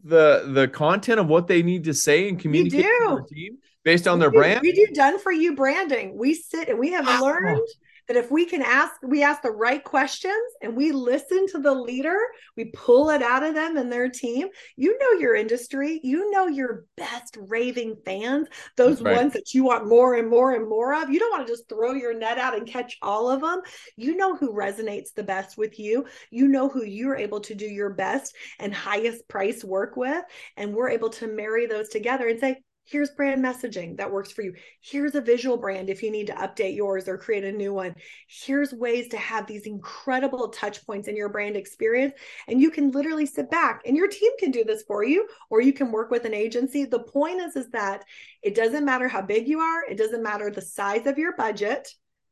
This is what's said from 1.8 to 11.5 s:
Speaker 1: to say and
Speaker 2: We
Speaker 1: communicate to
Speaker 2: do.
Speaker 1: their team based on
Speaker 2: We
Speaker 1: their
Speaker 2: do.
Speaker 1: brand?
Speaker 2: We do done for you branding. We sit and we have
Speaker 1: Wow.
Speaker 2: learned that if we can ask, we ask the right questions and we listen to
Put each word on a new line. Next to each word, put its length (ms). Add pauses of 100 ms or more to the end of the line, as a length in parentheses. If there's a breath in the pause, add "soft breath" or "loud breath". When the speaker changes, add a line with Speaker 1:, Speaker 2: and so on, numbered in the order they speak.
Speaker 1:
to 80
say 340
and 100
Speaker 2:
We 40
Speaker 1:
communicate 420
to 40
Speaker 2:
do. 280
Speaker 1:
their 80
team 340 (260)
based 240
on 100
Speaker 2:
We 40
Speaker 1:
their 100
Speaker 2:
do. 60
Speaker 1:
brand? 260
Speaker 2:
We 80
do 220
done 260
for 120
you 240
branding. 640
We 160
sit 360
and 100
we 140
have 120
Speaker 1:
Wow. 160
Speaker 2:
learned 460 (400 soft breath)
that 100
if 120
we 160
can 160
ask, 320 (100)
we 200
ask 180
the 100
right 320
questions 520 (260)
and 140
we 160
listen 560
to 120